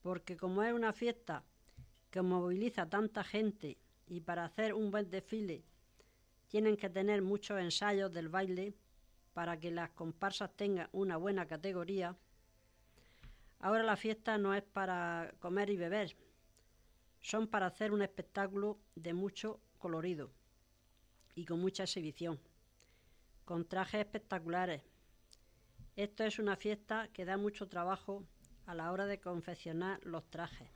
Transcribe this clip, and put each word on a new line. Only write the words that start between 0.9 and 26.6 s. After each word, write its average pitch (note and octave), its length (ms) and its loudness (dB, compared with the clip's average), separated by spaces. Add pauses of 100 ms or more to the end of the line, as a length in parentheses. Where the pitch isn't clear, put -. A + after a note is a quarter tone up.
fiesta A#3 520 -4 (680)
que F#3 100 -2
moviliza F3+ 720 2
tanta G#3 320 2
gente G#3 560 0 (300)
y F3 120 -6
para E3+ 240 -2
hacer G#3+ 300 0
un G#3+ 160 2
buen G3+ 180 0
desfile F#3+ 560 -4 (840)
tienen G#3+ 280 6
que G3 140 -4
tener G3 320 4
muchos G3+ 380 0
ensayos G3 520 2
del E3 160 -4
baile F#3+ 460 0 (580)
para E3+ 280 -2
que E3+ 100 -4
las E3+ 200 -4
comparsas F3+ 680 -4
tengan G3 340 0
una F#3+ 260 0
buena F#3 300 0
categoría, F3+ 720 -2 (1400)
ahora A3 240 4
la G#3+ 120 4
fiesta A3 420 0
no G3 160 4
es G3+ 100 0
para F3 720 -2
comer G3 320 2
y G3+ 60 4
beber, F3 400 0 (1040)
son A3 260 0
para G#3 200 2
hacer G#3 260 0
un G#3 100 4
espectáculo G3 800 -2 (160)
de E3+ 180 -4
mucho G3 460 -4 (180)
colorido E3 540 -2 (1040)
y E3+ 80 -6
con E3+ 160 -2
mucha F#3+ 240 0
exhibición, E3 560 -4 (1040)
con E3+ 240 -2
trajes F#3+ 320 0
espectaculares. F3+ 840 -2 (1120)
Esto G#3 300 -2
es G#3+ 140 0
una G3+ 180 2
fiesta G#3+ 560 -2